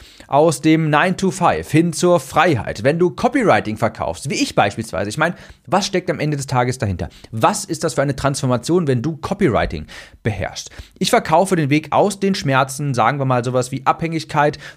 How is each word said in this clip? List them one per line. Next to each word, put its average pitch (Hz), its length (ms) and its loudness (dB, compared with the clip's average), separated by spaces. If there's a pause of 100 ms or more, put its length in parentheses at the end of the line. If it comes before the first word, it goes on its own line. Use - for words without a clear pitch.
(320)
aus 156 300 4
dem 160 260 4
Nine-to-Five 160 800 0
hin 165 220 2
zur 175 260 4
Freiheit. 151 680 0
Wenn 151 140 2
du 175 120 2
Copywriting 131 680 0
verkaufst, - 540 -4
wie 165 120 -2
ich - 120 -6
beispielsweise, 135 560 -2
ich 104 80 -8
meine, 170 160 0 (320)
was 190 200 0
steckt 180 240 -4
am 143 100 -4
Ende 147 180 -2
des 135 80 -8
Tages 123 320 0
dahinter? 87 320 -4 (220)
Was 160 340 0
ist 165 180 -6
das 156 100 -2
für 139 80 0
eine 139 140 0
Transformation, 143 680 0
wenn 127 160 2
du 151 160 -4
Copywriting 101 680 -2 (360)
beherrschst? 95 480 -6 (280)
Ich - 120 0
verkaufe 190 440 2
den 156 140 2
Weg 151 240 0
aus 185 260 2
den 190 160 0
Schmerzen, 135 600 -2
sagen 120 240 2
wir 135 80 -2
mal 123 180 0
sowas 127 280 -2
wie 135 120 -8
Abhängigkeit 160 720 0 (200)